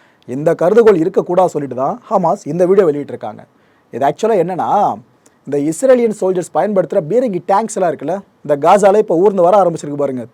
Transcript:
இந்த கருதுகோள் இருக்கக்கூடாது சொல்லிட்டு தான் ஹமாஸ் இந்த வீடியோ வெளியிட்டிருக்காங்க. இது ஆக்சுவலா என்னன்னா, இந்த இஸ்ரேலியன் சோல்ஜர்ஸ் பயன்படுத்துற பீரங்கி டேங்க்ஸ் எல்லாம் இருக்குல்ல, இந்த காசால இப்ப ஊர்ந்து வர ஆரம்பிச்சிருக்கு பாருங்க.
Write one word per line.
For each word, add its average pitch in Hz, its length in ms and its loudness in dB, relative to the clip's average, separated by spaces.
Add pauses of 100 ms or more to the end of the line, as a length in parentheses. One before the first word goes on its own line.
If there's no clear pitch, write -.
(260)
இந்த 151 300 -2
கருதுகோள் 208 420 4
இருக்கக்கூடாது 175 520 0
சொல்லிட்டு 143 260 -6
தான் 147 340 -4
ஹமாஸ் 185 360 0
இந்த 170 200 0
வீடியோ 190 220 4
வெளியிட்டிருக்காங்க. 120 500 -6 (540)
இது 120 140 -4
ஆக்சுவலா 156 260 -2
என்னன்னா, 165 640 0 (500)
இந்த 143 140 -4
இஸ்ரேலியன் 233 600 0
சோல்ஜர்ஸ் 185 320 -2
பயன்படுத்துற 190 560 0
பீரங்கி 214 380 0
டேங்க்ஸ் 208 280 -2
எல்லாம் 185 160 0
இருக்குல்ல, 147 280 -6 (280)
இந்த 147 220 0
காசால 196 280 6
இப்ப 208 180 0
ஊர்ந்து 190 260 2
வர 190 220 4
ஆரம்பிச்சிருக்கு 156 320 -4
பாருங்க. 135 380 -4